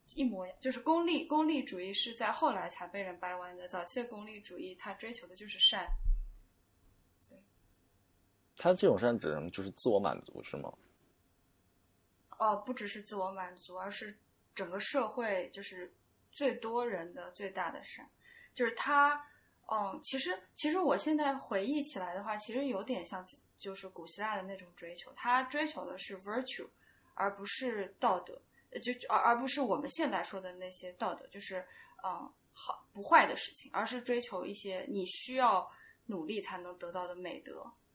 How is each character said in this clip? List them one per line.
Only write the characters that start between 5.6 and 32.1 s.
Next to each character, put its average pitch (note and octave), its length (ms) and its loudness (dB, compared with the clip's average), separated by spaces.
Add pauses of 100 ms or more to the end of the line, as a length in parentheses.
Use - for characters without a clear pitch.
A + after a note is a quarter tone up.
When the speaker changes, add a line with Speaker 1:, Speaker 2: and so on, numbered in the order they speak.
Speaker 1:
对。 F#3+ 80 -20 (1160)
Speaker 2:
他 F3+ 180 6
这 F#3 140 6
种 A#2 100 10
善 A#2 200 6
指 D#2 100 -2
的 D2+ 220 -2
就 G2 120 -6
是 G2 100 -4
自 - 180 2
我 G2+ 100 8
满 C2+ 240 2
足， - 200 -14
是 - 140 -8
吗？ G1+ 140 -8 (1700)
Speaker 1:
哦， G#3+ 200 4
不 B3 160 -6
只 G#3+ 140 -4
是 G#3 140 -8
自 G#3 140 -10
我 F#3+ 160 -2
满 F3+ 240 -10
足， F3+ 200 -18
而 F#3+ 140 -6
是 G3+ 280 -10 (380)
整 G3 140 -4
个 F#3+ 100 -4
社 A#3+ 280 0
会， G#3+ 440 -2
就 G3+ 100 -12
是 F#3 320 -12 (380)
最 C4+ 240 2
多 A#3 320 -2
人 F3 260 -4
的 F3+ 180 -12
最 G3 180 -8
大 F#3 220 -2
的 - 120 -10
善。 - 220 -14 (480)
就 B3+ 100 0
是 A#3 100 2
他， C#4+ 460 6 (520)
嗯， G3+ 320 -2
其 C4 160 0
实， F4+ 180 -2 (160)
其 - 160 0
实 E4 80 4
我 E4 180 6
现 D4+ 220 2
在 C#4 180 4
回 G#3 300 -2
忆 C#4+ 160 2
起 - 160 -4
来 F3+ 160 -4
的 G3 100 -6
话， G#3+ 140 -2
其 G#3+ 160 -6
实 C#4 140 2
有 G3+ 160 0
点 G#3+ 200 -2
像， F#3 220 -8 (320)
就 G3 160 -10
是 F#3+ 160 -12
古 E3+ 160 -14
希 - 160 -10
腊 G#3+ 140 -2
的 F#3+ 80 -4
那 F#3+ 120 -8
种 F#3 200 -16
追 F3 180 -12
求， - 220 -14
他 B3 280 4
追 D4 220 0
求 F#3+ 200 -4
的 F3+ 120 -8
是 G3 220 -8
virtue， G#3+ 480 -4 (460)
而 G3 220 2
不 G3 100 -10
是 G#3+ 540 -2
道 G3 200 6
德， - 220 -12 (300)
呃， G#3+ 80 -6
就， A#3+ 120 -2 (160)
而， G#3+ 100 4
而 A#3+ 220 8
不 C4 80 0
是 C#4 140 0
我 G3+ 160 4
们 F3 120 -4
现 D4+ 220 2
在 F3+ 120 0
说 F#3+ 180 -6
的 F#3 120 -10
那 F#3 180 -8
些 F3+ 220 -12
道 F#3+ 200 -2
德， - 140 -12
就 G3+ 120 -14
是， F#3+ 200 -6 (440)
嗯， F3+ 260 -4 (220)